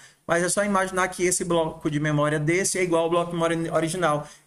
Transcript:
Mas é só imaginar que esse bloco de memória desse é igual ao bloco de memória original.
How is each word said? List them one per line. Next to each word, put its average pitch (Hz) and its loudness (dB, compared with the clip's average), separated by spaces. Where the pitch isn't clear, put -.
Mas 170 2
é 175 0
só 202 0
imaginar 190 0
que 180 -4
esse 180 0
bloco 165 0
de 147 -2
memória 151 0
desse 175 0
é 190 2
igual 165 2
ao 165 0
bloco 170 0
de 175 -6
memória 165 0
original. 160 0